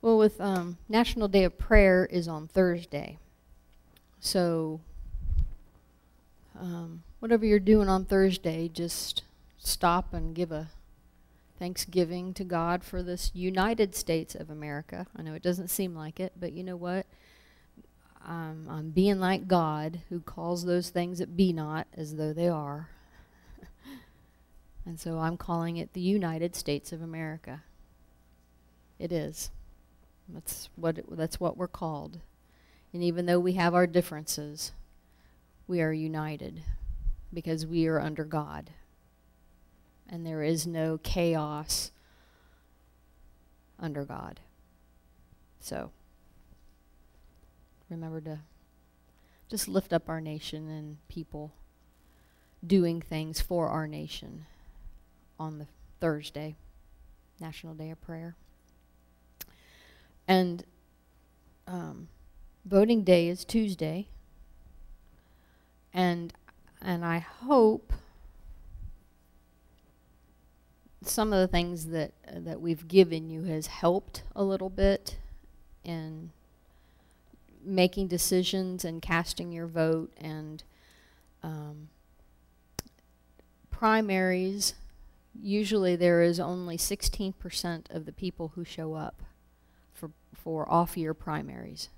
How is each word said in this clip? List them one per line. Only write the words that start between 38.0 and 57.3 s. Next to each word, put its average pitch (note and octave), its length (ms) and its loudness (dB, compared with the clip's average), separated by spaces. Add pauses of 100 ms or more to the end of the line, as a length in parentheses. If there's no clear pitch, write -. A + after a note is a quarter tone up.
God. D3+ 460 -6 (1400)
And E3+ 160 -10
there D#3+ 160 -4
is D#3 240 2
no D#3+ 380 0
chaos D#3 880 0 (1900)
under D3 240 -6
God. - 360 -12 (1200)
So, - 320 -10 (2000)
remember D#3+ 340 -10
to D#3 180 -10 (1080)
just - 200 -6
lift F#3+ 260 0
up E3 160 0
our D#3+ 120 -4
nation D#3 460 -10
and D3+ 300 -10 (100)
people D#3 460 -12 (1120)
doing E3+ 340 4
things D#3 420 -6
for E3+ 260 0
our D#3 180 -2
nation D3+ 600 -12 (920)
on D#3 200 -8
the D3 80 -14 (320)
Thursday, D3+ 560 -4 (840)